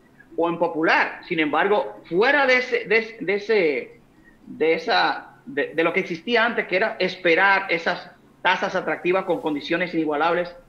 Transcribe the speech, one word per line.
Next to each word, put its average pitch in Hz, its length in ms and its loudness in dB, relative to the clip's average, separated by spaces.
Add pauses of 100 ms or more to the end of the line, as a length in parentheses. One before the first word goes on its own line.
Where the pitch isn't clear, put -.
(360)
o 165 120 0
en 170 100 -2
Popular. 175 720 0
Sin 175 120 -4
embargo, 175 680 0
fuera 262 380 4
de 254 100 4
ese, 247 300 -2
de, 220 340 0
de 180 140 -2
ese, 185 680 0 (460)
de 160 280 0
esa, 175 600 0 (100)
de, 143 300 -4
de 165 100 0
lo 165 80 2
que 185 80 0
existía 220 460 0
antes, 220 220 -2
que 175 80 -2
era 202 240 0
esperar 185 680 2
esas 170 420 -4 (300)
tasas 190 340 0
atractivas 175 520 0
con 165 160 -2
condiciones 165 500 -2
inigualables 165 600 0 (140)